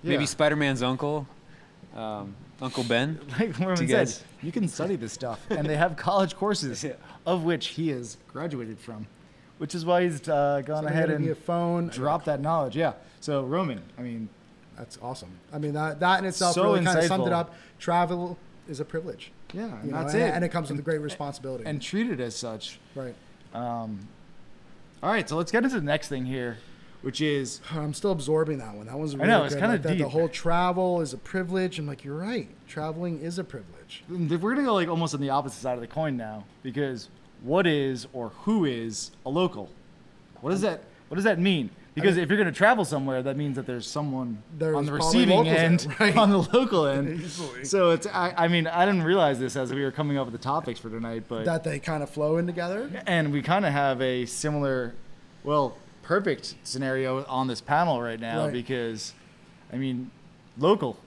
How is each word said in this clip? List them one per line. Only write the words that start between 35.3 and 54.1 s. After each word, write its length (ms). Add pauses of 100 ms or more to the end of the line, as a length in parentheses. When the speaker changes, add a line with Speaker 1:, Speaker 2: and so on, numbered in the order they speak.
Speaker 2:
side 140
of 60
the 60
coin 300
now, 260 (200)
because 460 (320)
what 240
is 480
or 160 (140)
who 220
is 460 (140)
a 40
local? 400 (720)
What 100
does 100
that, 220 (240)
what 80
does 80
that 160
mean? 300 (260)
Because 180
Speaker 3:
I 40
mean, 60
Speaker 2:
if 60
you're 80
gonna 140
travel 340
somewhere, 380
that 120
means 200
that 100
there's 220
someone 540 (160)
Speaker 3:
there's 180
Speaker 2:
on 100
the 60
Speaker 3:
probably 160
Speaker 2:
receiving 300
Speaker 3:
locals 180
there, 100
Speaker 2:
end, 280
Speaker 3:
<laughs> 60
right? 160
Speaker 2:
on 140
the 80
local 480
end. 340
Speaker 3:
Easily. 460
Speaker 2:
So 240
it's, 180
I, 300
I 100
mean, 200
I 180
didn't 180
realize 360
this 160
as 180
we 100
were 80
coming 260
up 100
with 60
the 100
topics 360
for 100
tonight, 380
but 180
Speaker 3:
That 180
they 160
kinda 280
flow 300
in 80
together? 440 (180)
Speaker 2:
And 260
we 80
kinda 300
have 300
a 260